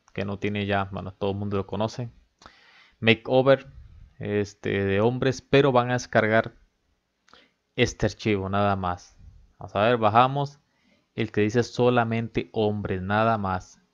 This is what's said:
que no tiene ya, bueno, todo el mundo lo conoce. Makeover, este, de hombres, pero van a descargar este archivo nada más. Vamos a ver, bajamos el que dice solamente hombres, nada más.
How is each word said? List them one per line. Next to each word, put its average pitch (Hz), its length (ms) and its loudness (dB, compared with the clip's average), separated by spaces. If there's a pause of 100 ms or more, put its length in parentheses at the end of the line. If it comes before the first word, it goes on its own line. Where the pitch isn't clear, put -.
(120)
que 101 120 -6
no 101 140 -8
tiene 104 260 -4
ya, 98 280 -2
bueno, 95 200 -10
todo 98 200 -4
el 98 40 -4
mundo 101 220 -4
lo 95 80 -4
conoce. 113 440 -6 (920)
Makeover, 131 680 4 (520)
este, 104 680 -4
de 98 180 0
hombres, 127 400 0
pero 139 300 4
van 120 180 2
a 123 40 0
descargar 113 600 0 (1200)
este - 320 0
archivo 101 420 -2
nada 101 280 0
más. 90 420 -8 (400)
Vamos 101 180 -10
a 98 60 2
ver, 120 160 2
bajamos 127 600 2 (560)
el 117 180 -4
que 104 100 0
dice 107 200 2
solamente 117 920 0
hombres, 104 500 -2
nada 110 340 0
más. 95 420 -6 (160)